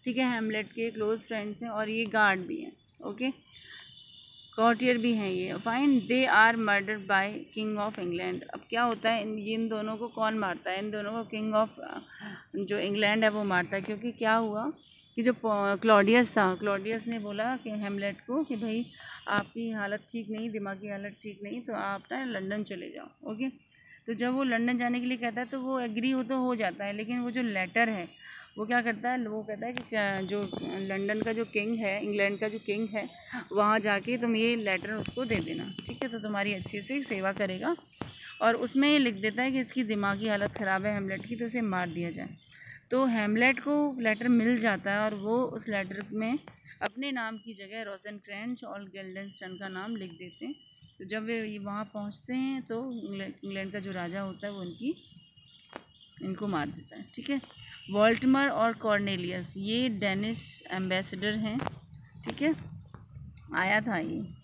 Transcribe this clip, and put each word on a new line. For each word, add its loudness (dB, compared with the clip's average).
ठीक -2
है, 2
Hamlet -2
के -2
close -2
friends -6
हैं -8
और -2
ये 0
guard 6
भी -6
हैं। -12
okay, -2
Gautier 6
भी 4
हैं 0
ये। -2
Fine, 4
they 4
are 8
murdered 0
by 4
King -2
of -2
England। -4
अब -12
क्या 2
होता 2
है, 2
इन, -4
इन -2
दोनों -2
को -6
कौन 0
मारता -2
है? -2
इन -4
दोनों -4
को -6
king -2
of, 6
अ, -10
जो -2
इंग्लैंड 4
है 8
वो 0
मारता 2
है। -2
क्योंकि -4
क्या 2
हुआ 0
कि 0
जो 6
पो-, 2
Claudius 8
था, 4
Claudius -2
ने -4
बोला -2
कि -8
हेमलेट -4
को -2
कि -2
भाई -2
आपकी -2
हालत -4
ठीक -8
नहीं, -4
दिमागी -6
हालत -8
ठीक -12
नहीं, -8
तो -8
आप -4
ना -4
London -4
चले -8
जाओ। -12
ओके, -2
तो -4
जब 0
वो 2
लंदन 2
जाने 0
के -2
लिए 0
कहता -2
है -2
तो -6
वो -2
agree 0
हो 2
तो 0
हो 2
जाता -2
है, -4
लेकिन -4
वो -2
जो 0
letter 2
है -2
वो -2
क्या 2
करता 0
है, -2
वो -4
कहता -6
है -4
कि -6
क्या, 0
जो -2
लंदन -2
का 0
जो -2
किंग -2
है, -2
इंग्लैंड 2
का 0
जो -4
किंग -2
है, -4
वहाँ 6
जाके 2
तुम 2
ये 4
लेटर 0
उसको -4
दे 0
देना, -4
ठीक -4
है, 0
तो -6
तुम्हारी 0
अच्छे -6
से -4
सेवा 0
करेगा। -2
और 6
उसमें 4
ये 8
लिख 4
देता 0
है 2
कि 2
इसकी -2
दिमागी 0
हालत 2
ख़राब 0
है 0
Hamlet -4
की, -6
तो -4
उसे -2
मार 0
दिया -4
जाए। -8
तो 4
Hamlet 4
को 2
letter 2
मिल 6
जाता 2
है 2
और 2
वो 0
उस -4
letter -4
में 0
अपने -4
नाम -4
की -14
जगह -10
रोसेनक्रेंच -10
और -10
Guildenstern -12
का -8
नाम -6
लिख -8
देते -14
हैं। -6
तो -12
जब -4
वे -2
ये -8
वहाँ -6
पहुँचते -8
हैं 0
तो -4
इंग्लैंड, -6
इंग्लैंड -4
का -4
जो -6
राजा -4
होता -6
है -4
वो -8
इनकी, -4
इनको -4
मार 0
देता -12
है, -12
ठीक -6
है। 0
वॉल्टमर 6
और 2
कॉर्नेलियस, 0
ये 2
डेनिश -2
एम्बेसडर -2
हैं, -2
ठीक -2
है, 2
आया 2
था 0
ये -4